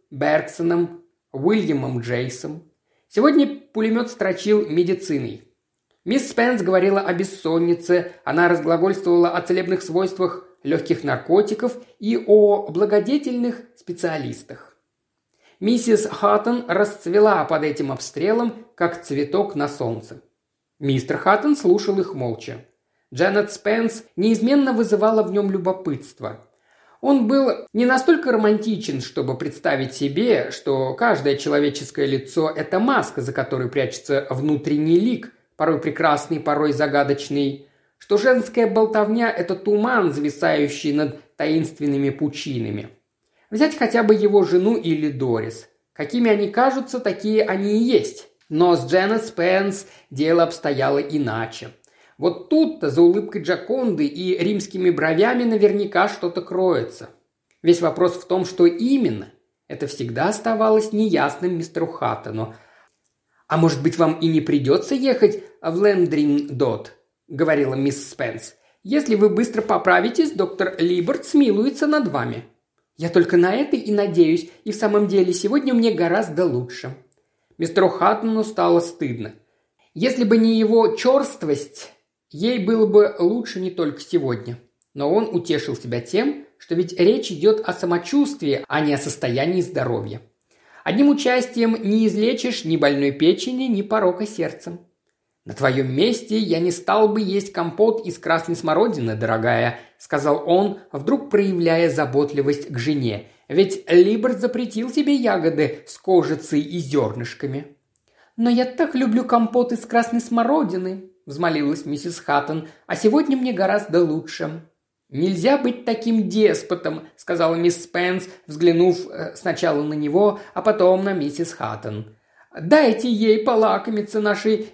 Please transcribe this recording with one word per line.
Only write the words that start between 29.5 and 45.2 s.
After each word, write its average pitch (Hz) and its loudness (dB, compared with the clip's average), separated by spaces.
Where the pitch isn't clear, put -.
себе, 143 0
что 131 -2
каждое 143 0
человеческое 143 -2
лицо – 139 -2
это 156 -4
маска, 233 0
за 123 -6
которой 127 -4
прячется 139 -2
внутренний 147 0
лик, 233 -2
порой 156 0
прекрасный, 151 0
порой 147 0
загадочный, 143 -2
что - 0
женская 240 2
болтовня – 220 2
это 180 -4
туман, 208 0
зависающий 147 -2
над 143 -4
таинственными 147 -2
пучинами. 117 -6
Взять 302 0
хотя 233 0
бы 214 6
его 202 4
жену 185 2
или 151 -2
Дорис. 117 -4